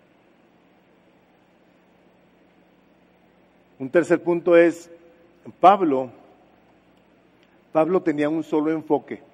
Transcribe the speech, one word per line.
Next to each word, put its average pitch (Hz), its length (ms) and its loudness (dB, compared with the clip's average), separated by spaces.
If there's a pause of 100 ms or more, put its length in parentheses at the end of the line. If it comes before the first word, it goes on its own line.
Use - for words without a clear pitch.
(3750)
Un 131 100 -12
tercer 160 320 0
punto 170 360 0
es, 170 320 2 (680)
Pablo, 160 500 2 (1600)
Pablo 165 300 -2
tenía 147 260 -4
un 160 160 -6
solo 156 280 -4
enfoque. 151 500 -6 (120)